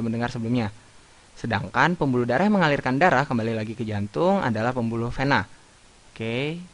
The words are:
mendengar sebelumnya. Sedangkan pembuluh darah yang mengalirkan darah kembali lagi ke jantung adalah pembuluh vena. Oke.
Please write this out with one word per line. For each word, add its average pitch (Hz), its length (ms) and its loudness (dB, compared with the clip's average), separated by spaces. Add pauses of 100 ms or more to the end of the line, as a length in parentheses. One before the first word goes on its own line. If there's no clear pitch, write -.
mendengar 117 240 -2
sebelumnya. 117 400 -2 (640)
Sedangkan 123 640 0
pembuluh 123 320 2
darah 139 160 2
yang 214 80 4
mengalirkan 143 400 2
darah 143 320 4
kembali 113 320 -2
lagi 107 160 -6
ke 123 80 -8
jantung 110 560 0
adalah 113 320 0
pembuluh 117 400 -2
vena. 131 320 2 (720)
Oke. 135 480 -6 (120)